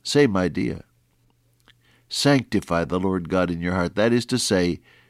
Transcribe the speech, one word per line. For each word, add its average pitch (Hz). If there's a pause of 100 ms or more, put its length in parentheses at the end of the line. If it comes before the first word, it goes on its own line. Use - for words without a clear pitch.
Same 139
idea. 92 (1300)
Sanctify 110
the 87
Lord 92
God 90
in 85
your 87
heart. 87
That 110
is 120
to 123
say, 90 (300)